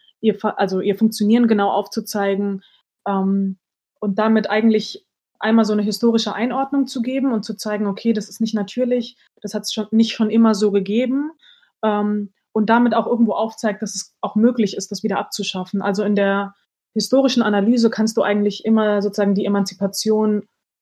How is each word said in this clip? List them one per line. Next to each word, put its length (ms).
ihr 160
Fa-, 180
also 240
ihr 160
Funktionieren 500
genau 240
aufzuzeigen, 920
ähm, 500
und 200
damit 300
eigentlich 560
einmal 260
so 80
eine 100
historische 500
Einordnung 540
zu 140
geben 320
und 120
zu 100
zeigen, 320
okay, 260
das 160
ist 120
nicht 120
natürlich, 640
das 120
hat's 200
schon, 180
nicht 220
schon 160
immer 260
so 160
gegeben, 600
ähm, 480
und 160
damit 240
auch 140
irgendwo 260
aufzeigt, 480
dass 140
es 260
auch 140
möglich 420
ist, 140
das 120
wieder 140
abzuschaffen. 640
Also 220
in 120
der 380
historischen 480
Analyse 480
kannst 260
du 60
eigentlich 420
immer 380
sozusagen 320
die 120
Emanzipation 1000